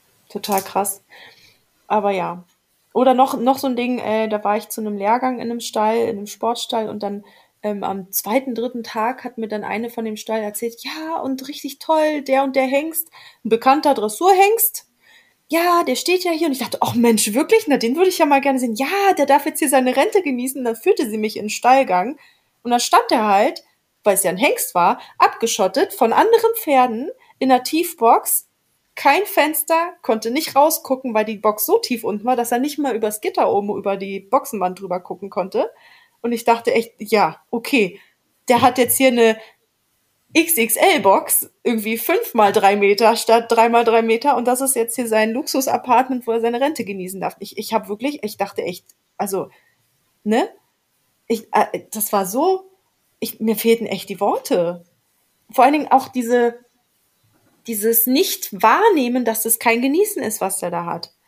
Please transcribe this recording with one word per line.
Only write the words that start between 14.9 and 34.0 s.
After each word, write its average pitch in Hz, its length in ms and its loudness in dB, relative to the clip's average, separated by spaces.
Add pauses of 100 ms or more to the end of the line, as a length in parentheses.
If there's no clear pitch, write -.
ja, 339 360 2
der 254 120 -2
steht 359 280 0
ja 349 80 0
hier.“ 320 160 -2
Und 277 40 0
ich 262 80 -4
dachte, - 200 -6
„Ach 208 140 -2
Mensch, 226 400 2
wirklich? 440 340 2
Na, 277 100 4
den 233 180 0
würde 370 140 4
ich 359 80 -6
ja 330 80 4
mal 277 140 4
gerne 269 180 0
sehen.“ 240 180 -2
„Ja, 381 400 0
der 285 100 2
darf 277 200 4
jetzt 311 140 -6
hier 311 80 0
seine 254 280 2
Rente 392 260 2
genießen.“ 262 420 -6
Dann 233 120 -2
führte 349 340 0
sie 220 80 -6
mich 214 180 -4
in - 80 -8
den 214 60 -6
Stallgang 247 680 2 (440)
und 240 80 -6
dann 240 100 2
stand 466 300 2
er 233 160 2
halt, 214 380 2 (400)
weil 202 100 4
es 185 100 0
ja 180 60 0
ein 170 60 -4
Hengst 311 380 -2
war, 175 260 2 (180)
abgeschottet 233 720 0
von 226 200 0
anderen 453 440 4
Pferden 254 540 0 (280)
in 262 120 0
der 254 140 4
Tiefbox, 311 800 0 (480)
kein 320 320 2
Fenster, 330 640 0 (100)
konnte 226 300 -2
nicht 302 240 -2
rausgucken, 269 580 0
weil 214 100 2
die 214 120 -8
Box 214 300 -2
so 381 120 2
tief 240 260 -4
unten 208 200 -6
war, 247 120 0
dass - 160 -4
er 240 60 0
nicht 294 200 -4
mal 277 180 -2
übers 214 240 -4
Gitter 320 320 0
oben 202 240 -2
über 196 200 -4
die 196 240 -8